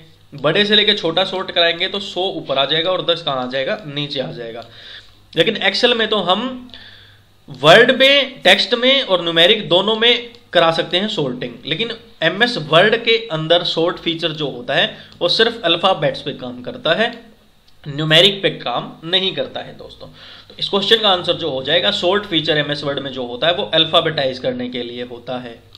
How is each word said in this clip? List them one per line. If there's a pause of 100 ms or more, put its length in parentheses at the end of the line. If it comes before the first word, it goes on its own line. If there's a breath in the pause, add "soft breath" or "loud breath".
(360 soft breath)
बड़े
से
लेके
छोटा
सॉर्ट
कराएंगे
तो
सौ (100)
ऊपर
आ
जाएगा
और
दस
कहाँ
आ
जाएगा?
नीचे
आ
जाएगा। (680 loud breath)
लेकिन
Excel
में
तो
हम (760 loud breath)
word
में,
text
में
और
numeric
दोनों
में (240)
करा
सकते
हैं
sorting, (120)
लेकिन (320)
एमएस
word
के (120)
अंदर
sort
feature
जो
होता
है (240 loud breath)
वो
सिर्फ
alphabets
पे
काम
करता
है, (720)
numeric
पे
काम (120)
नहीं
करता
है
दोस्तों।
तो
इस
question
का
answer
जो
हो
जाएगा,
short
feature
एमएस
Word
में
जो
होता
है
वो
alphabetize
करने
के
लिए
होता
है। (240 soft breath)